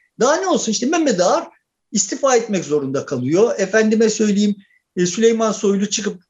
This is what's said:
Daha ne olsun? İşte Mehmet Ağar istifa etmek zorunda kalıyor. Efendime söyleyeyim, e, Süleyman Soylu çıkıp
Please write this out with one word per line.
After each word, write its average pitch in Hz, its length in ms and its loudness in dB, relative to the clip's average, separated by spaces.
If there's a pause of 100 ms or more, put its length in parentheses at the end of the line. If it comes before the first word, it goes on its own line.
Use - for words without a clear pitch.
(200)
Daha 277 160 4
ne 381 100 -4
olsun? 233 260 -2
İşte 247 140 -4
Mehmet 294 340 0
Ağar 262 280 0 (440)
istifa 262 440 0
etmek 190 280 -2
zorunda 139 420 -2
kalıyor. 160 520 0
Efendime 220 520 2
söyleyeyim, 208 460 0 (400)
e, 180 100 2
Süleyman 226 460 2
Soylu 202 380 -2
çıkıp 196 400 -6